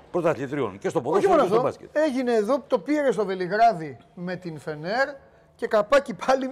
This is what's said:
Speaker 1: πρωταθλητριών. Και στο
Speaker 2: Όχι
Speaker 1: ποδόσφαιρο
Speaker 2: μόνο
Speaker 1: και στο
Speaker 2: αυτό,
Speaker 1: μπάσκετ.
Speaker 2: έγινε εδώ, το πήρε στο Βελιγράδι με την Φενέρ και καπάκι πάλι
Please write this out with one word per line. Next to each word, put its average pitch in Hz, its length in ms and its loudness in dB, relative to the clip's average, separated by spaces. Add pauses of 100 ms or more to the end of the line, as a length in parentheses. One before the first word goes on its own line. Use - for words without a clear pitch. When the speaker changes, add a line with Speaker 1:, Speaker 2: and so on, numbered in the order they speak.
(120)
Speaker 1:
πρωταθλητριών. 143 680 -2
Και 226 120 -6
στο 226 100 -2
Speaker 2:
Όχι - 80 -2
Speaker 1:
ποδόσφαιρο 370 280 4
Speaker 2:
μόνο 277 120 4
Speaker 1:
και 185 60 0
στο 220 40 4 (100)
Speaker 2:
αυτό, - 0 -
Speaker 1:
μπάσκετ. - 300 -6 (100)
Speaker 2:
έγινε 247 260 0
εδώ, 226 340 0
το 247 120 0
πήρε 285 320 0
στο 202 140 -2
Βελιγράδι 185 720 0 (160)
με 180 220 -8
την 170 240 -12
Φενέρ 175 480 -4 (480)
και 240 120 -6
καπάκι 226 460 2
πάλι 262 380 0